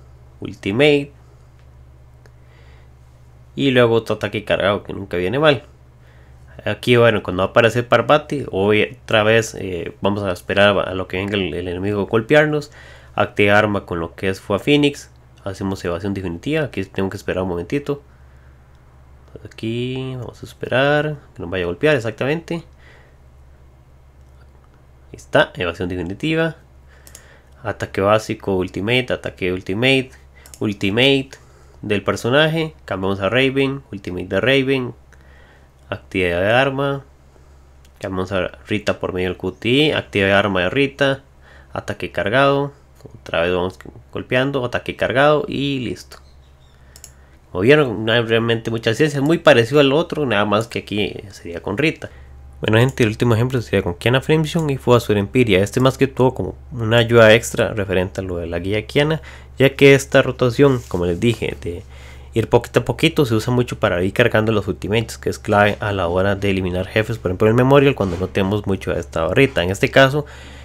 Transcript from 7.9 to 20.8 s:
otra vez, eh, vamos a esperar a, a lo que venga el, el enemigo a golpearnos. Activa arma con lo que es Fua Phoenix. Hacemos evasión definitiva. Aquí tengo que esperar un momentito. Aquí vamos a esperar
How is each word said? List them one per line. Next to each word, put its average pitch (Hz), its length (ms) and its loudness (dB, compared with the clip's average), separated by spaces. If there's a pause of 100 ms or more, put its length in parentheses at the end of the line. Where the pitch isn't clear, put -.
otra 107 720 0
vez, 110 320 2
eh, 92 460 -8
vamos 101 220 -2
a 95 80 -2
esperar 98 460 2
a, - 40 0
a - 120 -6
lo 92 140 -6
que 92 100 -6
venga 101 180 -4
el, 90 180 -2
el 87 140 -6
enemigo 98 340 -4
a 92 40 -2
golpearnos. 147 640 0 (440)
Activa 104 420 2
arma 104 280 0
con 87 140 -6
lo 82 160 -8
que 95 140 -4
es 92 120 -6
Fua 98 180 -2
Phoenix. 147 500 0 (340)
Hacemos 98 420 -6
evasión 92 280 -4
definitiva. 98 520 -6
Aquí 95 180 -8
tengo 95 260 -4
que 101 80 -10
esperar 92 260 -4
un 92 60 -4
momentito. 139 540 -6 (1400)
Aquí 127 720 -8
vamos - 260 -14
a - 20 -14
esperar 147 720 0 (160)